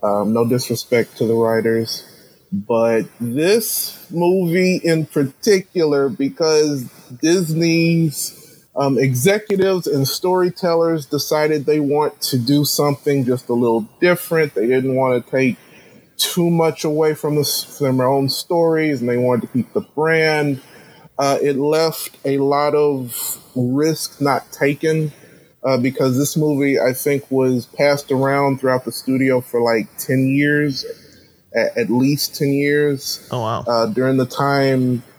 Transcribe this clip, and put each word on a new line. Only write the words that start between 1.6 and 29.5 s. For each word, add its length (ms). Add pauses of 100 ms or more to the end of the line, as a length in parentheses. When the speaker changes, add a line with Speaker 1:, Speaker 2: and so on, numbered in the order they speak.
Speaker 1:
but 520 (180)
this 880
movie 720
in 220
particular, 1040
because 760 (360)
Disney's, 1400 (120)
um, 220
executives 880
and 220
storytellers 960
decided 640
they 140
want 420
to 160
do 260
something 640
just 240
a 40
little 280 (180)
different. 540
They 120
didn't 280
want 280
to 80
take 280 (580)
too 320
much 360
away 300
from 200
the 80
s-, 360
from 200
their 80
own 240
stories, 680
and 100
they 80
wanted 240
to 60
keep 260
the 80
brand. 800 (560)
Uh, 240
it 140
left 680
a 140
lot 360
of 640 (180)
risk 680
not 300
taken, 600 (520)
uh, 140
because 380
this 200
movie, 440
I 120
think, 380
was 360
passed 440
around 500
throughout 240
the 80
studio 480
for, 200